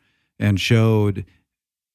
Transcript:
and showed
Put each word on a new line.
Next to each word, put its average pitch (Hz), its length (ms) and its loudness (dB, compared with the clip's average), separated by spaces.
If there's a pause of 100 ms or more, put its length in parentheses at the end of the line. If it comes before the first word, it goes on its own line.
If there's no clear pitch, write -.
(380)
and 101 220 0
showed 110 680 0 (680)